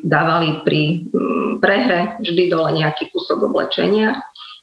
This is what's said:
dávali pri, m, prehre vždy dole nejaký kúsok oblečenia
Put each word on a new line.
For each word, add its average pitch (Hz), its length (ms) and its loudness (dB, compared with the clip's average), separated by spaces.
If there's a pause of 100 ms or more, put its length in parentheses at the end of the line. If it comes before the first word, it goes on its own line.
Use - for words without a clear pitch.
dávali 156 580 0
pri, 156 480 0
m, - 480 -2
prehre 196 640 2
vždy 180 320 2
dole 160 240 0
nejaký 156 320 -2
kúsok - 400 -2
oblečenia 214 720 0 (420)